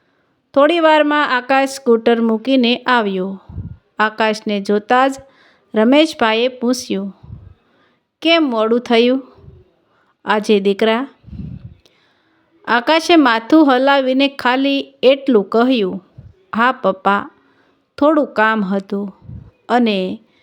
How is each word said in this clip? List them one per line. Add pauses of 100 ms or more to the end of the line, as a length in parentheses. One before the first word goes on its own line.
(540)
થોડી
વારમાં
આકાશ
સ્કૂટર
મૂકીને
આવ્યો. (580)
આકાશને
જોતા
જ (600)
રમેશભાઈએ
પૂછ્યું, (1080)
"કેમ
મોડું
થયું (1000)
આજે,
દીકરા?" (1600)
આકાશે
માથું
હલાવીને
ખાલી
એટલું
કહ્યું, (520)
"હા
પપ્પા, (680)
થોડું
કામ
હતું," (520)
અને (220)